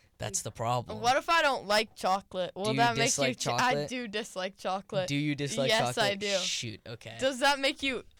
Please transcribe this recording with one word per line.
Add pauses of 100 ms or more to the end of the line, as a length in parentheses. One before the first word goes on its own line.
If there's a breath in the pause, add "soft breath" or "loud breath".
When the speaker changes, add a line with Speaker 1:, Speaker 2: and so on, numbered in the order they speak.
(180 soft breath)
Speaker 1:
That's
the
problem.
Speaker 2:
What
if
I
don't
like
chocolate?
Will
Speaker 1:
Do
you
Speaker 2:
that
make
you
Speaker 1:
dislike
Speaker 2:
ch-,
I
Speaker 1:
chocolate?
Speaker 2:
do
dislike
chocolate.
Speaker 1:
Do
you
dislike
Speaker 2:
Yes,
I
Speaker 1:
chocolate?
Speaker 2:
do.
Speaker 1:
Shoot,
okay.
Speaker 2:
Does
that
make
you, (140)